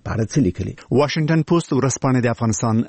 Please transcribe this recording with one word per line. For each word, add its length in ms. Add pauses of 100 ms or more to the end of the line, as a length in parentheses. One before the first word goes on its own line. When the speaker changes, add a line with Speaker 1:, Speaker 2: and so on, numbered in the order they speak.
Speaker 1:
په 80
اړه 200
څه 120
لیکلي. 260 (280)
Speaker 2:
واشنګټن 500
پوسټ 300
ورځپاڼې 460
د 100
افغانستان 440 (100)